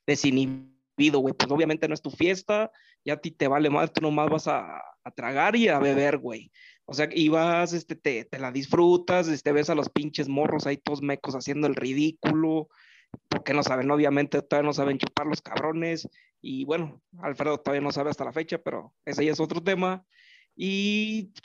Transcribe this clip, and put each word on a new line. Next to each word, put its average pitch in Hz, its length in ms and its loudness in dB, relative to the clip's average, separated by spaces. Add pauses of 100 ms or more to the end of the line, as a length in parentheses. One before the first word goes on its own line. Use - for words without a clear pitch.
desinhibido, 139 1120 0
güey, 135 140 0
pues - 160 -2
obviamente 156 380 0
no 156 60 -2
es 151 80 -6
tu 143 100 -8
fiesta, 190 580 0 (360)
ya 143 80 -2
a 151 80 -6
ti 160 100 -8
te 147 160 0
vale 147 220 4
madre, 156 260 0
tú - 60 -4
nomás 151 280 2
vas 156 200 -2
a, 95 320 -4 (240)
a 123 60 -14
tragar 143 440 0
y 233 140 6
a 143 100 4
beber, 139 380 4
güey. 117 340 -8 (380)
O 139 40 -14
sea, 151 180 0
y 160 160 4
vas, 170 460 2
este, 160 240 -6
te, 120 260 -2
te - 160 -12
la 127 100 -6
disfrutas, 175 800 4
este, 147 240 0
ves 147 180 2
a 165 60 2
los 139 140 0
pinches 147 400 -4
morros 151 380 0
ahí 143 100 -2
todos 147 240 -4
mecos 143 340 -4
haciendo 143 320 -2
el 135 80 0
ridículo, 156 960 0 (580)
porque - 260 -2
no 147 80 2
saben, 131 300 0
obviamente 143 500 2
todavía 147 260 0
no 147 60 0
saben 139 240 0
chupar - 300 -4
los 147 140 -4
cabrones, 165 640 -4 (320)
y 131 240 -8
bueno, 156 380 -4 (180)
Alfredo 147 400 -4
todavía 143 220 -2
no 143 100 -2
sabe 139 180 -2
hasta 143 140 -6
la 131 80 -6
fecha, 165 280 -6
pero - 340 -8 (100)
ese 143 220 -2
ya 156 80 2
es 151 80 -4
otro 160 200 -4
tema. 185 440 -2 (500)
Y 208 800 -2 (100)